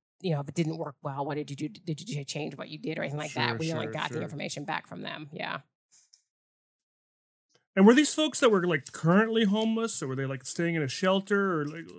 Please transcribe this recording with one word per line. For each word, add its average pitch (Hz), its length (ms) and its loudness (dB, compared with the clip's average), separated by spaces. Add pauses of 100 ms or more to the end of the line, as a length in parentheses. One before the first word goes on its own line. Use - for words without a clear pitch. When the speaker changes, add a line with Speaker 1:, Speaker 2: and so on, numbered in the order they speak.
(200)
Speaker 1:
you 180 140 0
know, 143 60 0
if 143 80 -8
it 147 60 -12
didn't 160 240 0
work 151 240 -8
well, 139 220 -4
what 147 120 -4
did 147 140 -6
you 139 60 -10
do? 147 120 -6
Did 165 400 -8
you 147 160 -6
change 147 320 -8
what - 120 -12
you 151 100 -12
did 160 200 -6
or - 40 -4
anything 147 160 -4
like 151 160 -8
that? 147 160 0
Speaker 2:
Sure, - 80 -4
Speaker 1:
We 160 140 -2
only 156 140 -4
Speaker 2:
sure, 147 60 -8
Speaker 1:
got - 160 -4
the - 80 -8
Speaker 2:
sure. - 60 -4
Speaker 1:
information 147 420 -8
back - 220 -6
from 175 140 -14
them. 151 320 -12
Yeah. - 280 -8 (2250)
Speaker 2:
And 196 80 10
were 233 100 12
these 294 200 6
folks 311 240 0
that 254 120 6
were, 185 160 4
like, 156 260 0
currently 220 520 4
homeless, 220 560 0
or 147 60 -4
were 131 80 -4
they, 135 120 -4
like, 135 200 -8
staying 170 300 -2
in 156 60 0
a 135 60 -2
shelter, 196 720 2
or, 143 60 -4
like, 156 180 -12 (140)